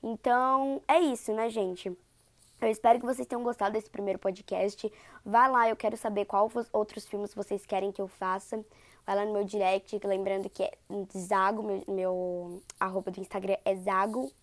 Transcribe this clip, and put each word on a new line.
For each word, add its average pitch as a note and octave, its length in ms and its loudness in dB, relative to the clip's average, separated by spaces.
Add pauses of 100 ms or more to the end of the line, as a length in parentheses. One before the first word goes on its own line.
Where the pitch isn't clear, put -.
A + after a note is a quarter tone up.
Então, C4 840 2
é D#4 120 6
isso, C4 320 2
né, A3 180 0
gente? F#3+ 460 -4 (640)
Eu A3+ 80 2
espero A#3 280 6
que A#3+ 80 -4
vocês B3 220 -2
tenham A#3+ 160 -4
gostado A3 300 0
desse G#3+ 160 -4
primeiro G3+ 280 -4
podcast. G3 720 -2 (340)
Vai A#3+ 260 6
lá, A#3+ 160 6
eu A3 80 2
quero A3 220 -2
saber G#3 260 -2
qual G3+ 240 2
fos-, A#3 240 -4
outros G#3+ 340 -2
filmes G3+ 280 -6
vocês G3+ 320 -6
querem G3 260 -2
que G3+ 100 -8
eu F#3+ 60 -4
faça. F#3+ 560 -6 (420)
Vai G3 120 0
lá G3+ 80 2
no G#3+ 80 -2
meu G3+ 100 2
direct, G3 640 0
lembrando G3 440 0
que - 140 -4
é - 80 -2 (460)
Zago, G3 440 2
meu, G3+ 260 -4
meu F3+ 760 -4 (180)
arroba F#3+ 320 -2
do F#3 80 -10
Instagram F#3+ 460 -2
é G3 100 2
Zago G3+ 560 0 (120)